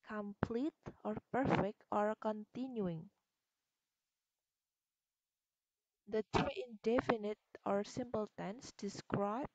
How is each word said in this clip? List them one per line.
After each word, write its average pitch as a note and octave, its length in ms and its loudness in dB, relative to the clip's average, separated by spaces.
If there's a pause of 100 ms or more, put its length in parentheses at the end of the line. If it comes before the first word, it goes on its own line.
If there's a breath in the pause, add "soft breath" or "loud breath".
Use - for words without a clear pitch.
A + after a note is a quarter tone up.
complete A3 720 -2 (240)
or G#3+ 160 -6 (160)
perfect, A3 560 2
or G#3+ 320 2
continuing. G#3+ 880 -4 (3000)
The G#3+ 240 0
three - 320 4
indefinite A3 800 2 (240)
or G3+ 160 4
simple A3+ 560 -4
tense F#3+ 400 -8
describe G3+ 760 0